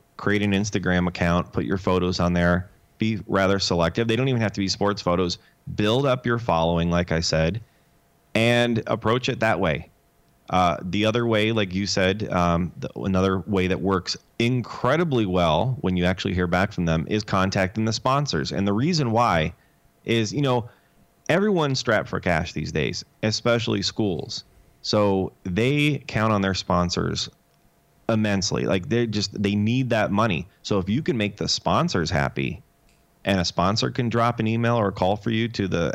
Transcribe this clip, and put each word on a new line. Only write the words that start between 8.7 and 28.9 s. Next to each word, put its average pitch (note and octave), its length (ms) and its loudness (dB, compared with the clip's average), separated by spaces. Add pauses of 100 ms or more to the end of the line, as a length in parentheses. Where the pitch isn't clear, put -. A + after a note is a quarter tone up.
approach A#2 420 0
it A#2 120 -2
that A2 200 2
way. E2 300 -2 (600)
Uh, F#2 320 4
the G2 240 -2
other A#2 200 0
way, A2 260 2
like G#2 220 -2
you G2 120 -2
said, F#2+ 440 0
um, F2 480 2
the, - 100 -8 (120)
another F#2+ 460 2
way F#2 200 0
that F2+ 140 -2
works F#2 360 -2 (220)
incredibly B2 880 0
well F2+ 540 2
when F2+ 160 0
you F2 80 2
actually F#2 300 0
hear F2+ 120 2
back F2+ 260 2
from F2+ 120 -2
them E2 240 0
is G#2 160 -2
contacting F#2+ 640 0
the A2 60 -2
sponsors. C3 600 -2
And G2 160 -2
the G2+ 60 2
reason C#3 360 0
why F#2+ 440 2 (500)
is, A2 300 0
you C#3+ 80 -2
know, B2 260 0 (640)
everyone's E3 480 2
strapped G2 320 0
for F#2 100 -4
cash E2+ 320 0
these D#2+ 200 -6
days, D2 320 -2 (180)
especially A2+ 580 0
schools. - 640 -4 (380)
So G2+ 500 0 (120)
they C3+ 640 0
count A2 260 0
on G2 80 2
their F#2+ 100 2
sponsors F2 800 -2 (800)
immensely. G2+ 560 0
Like, F2+ 240 0
they A#2+ 180 0